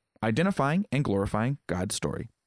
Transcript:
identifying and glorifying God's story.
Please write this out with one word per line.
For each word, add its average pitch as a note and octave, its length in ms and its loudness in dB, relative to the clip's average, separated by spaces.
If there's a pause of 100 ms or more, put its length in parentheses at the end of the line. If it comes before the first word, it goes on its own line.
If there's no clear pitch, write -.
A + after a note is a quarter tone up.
(240)
identifying D#3 680 2
and C#3 120 2
glorifying G#2+ 640 0
God's F#2 280 -2
story. - 340 -4 (160)